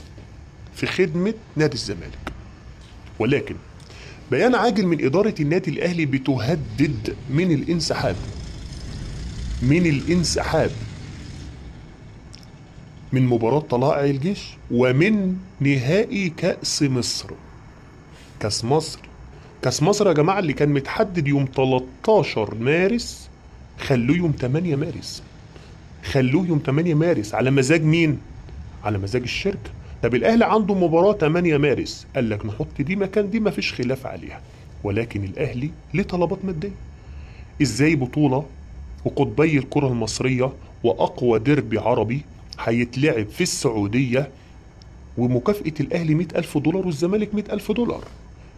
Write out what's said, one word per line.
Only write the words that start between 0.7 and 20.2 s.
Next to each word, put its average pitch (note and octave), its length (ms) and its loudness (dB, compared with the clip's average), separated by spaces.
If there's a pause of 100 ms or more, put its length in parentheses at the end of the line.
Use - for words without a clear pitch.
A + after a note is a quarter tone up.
في - 100 -4
خدمة F3+ 480 0 (220)
نادي D3+ 180 2
الزمالك. - 600 -8 (840)
ولكن A2+ 360 0 (760)
بيان G#3 240 4
عاجل G#3 300 4
من E3+ 200 2
إدارة F#3 340 2
النادي D#3+ 320 0
الأهلي E3+ 340 0
بتهدد C3 1080 0 (140)
من E3 220 2
الانسحاب، D#3 640 0 (1500)
من D#3 240 4
الانسحاب D#3 840 2 (2500)
من C3 140 4
مباراة A#2+ 340 4
طلائع C#3+ 460 2
الجيش C#3+ 380 0 (280)
ومن F3+ 640 4 (220)
نهائي D3+ 720 2
كأس - 540 -2
مصر. B2+ 460 0 (1080)
كأس G#2+ 260 -4
مصر، D3+ 340 0 (600)
كأس B2+ 220 0
مصر G3+ 240 4
يا F3 60 6
جماعة E3 260 4